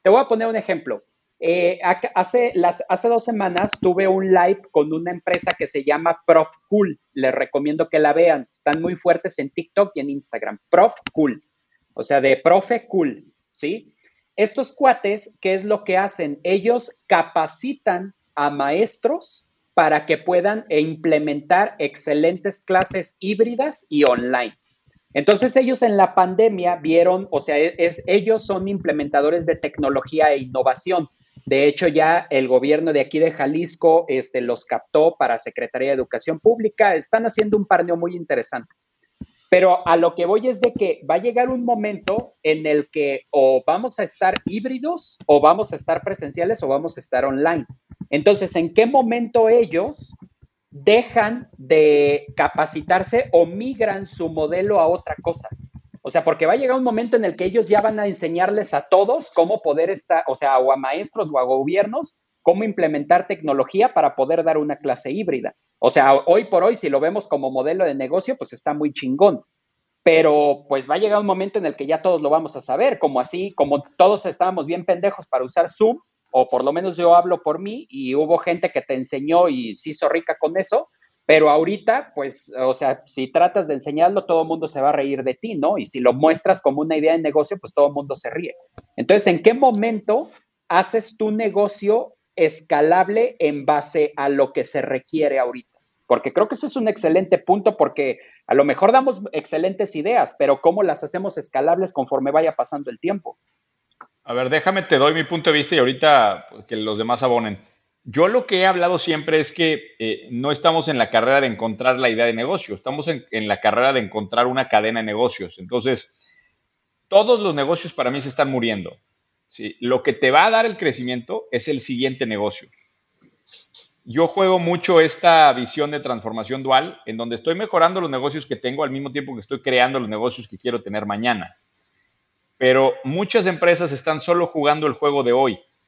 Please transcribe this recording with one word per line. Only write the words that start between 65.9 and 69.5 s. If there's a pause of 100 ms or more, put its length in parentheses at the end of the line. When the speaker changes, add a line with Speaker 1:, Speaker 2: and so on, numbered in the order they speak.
Speaker 1:
hoy
por
hoy,
si
lo
vemos
como
modelo
de
negocio,
pues
está
muy
chingón. (600)